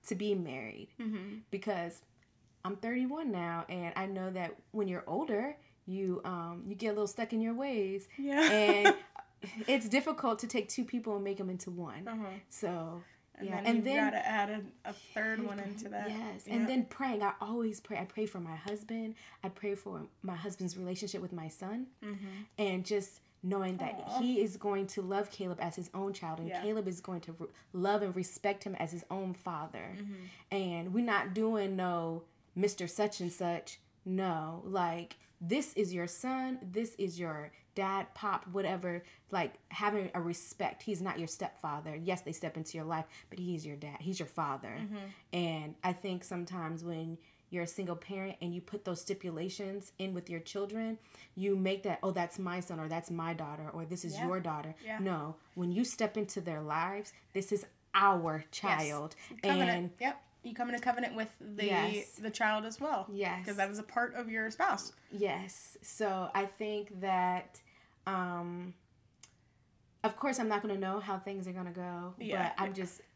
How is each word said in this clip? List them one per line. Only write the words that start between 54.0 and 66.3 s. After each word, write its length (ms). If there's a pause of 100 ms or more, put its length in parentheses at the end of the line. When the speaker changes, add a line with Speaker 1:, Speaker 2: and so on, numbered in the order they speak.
Speaker 1:
is 80
Speaker 2:
Yeah. 140
Speaker 1:
your 120
daughter." 340 (120)
Speaker 2:
Yeah. 140
Speaker 1:
No, 360 (200)
when 160
you 120
step 340
into 240
their 200
lives, 500 (220)
this 180
is 140 (280)
our 460
Speaker 2:
Yes. 120
Speaker 1:
child. 640 (280)
Speaker 2:
Covenant. 260
Speaker 1:
And 300
Speaker 2:
Yep. 220 (220)
You 120
come 160
into 100
covenant 320
with 160 (100)
the, 260
Speaker 1:
Yes. 500
Speaker 2:
the 160
child 340
as 140
well. 320
Speaker 1:
Yes. 340
Speaker 2:
'Cause 120
that 120
is 80
a 60
part 320
of 120
your 220
spouse. 420 (200)
Speaker 1:
Yes. 720
So 500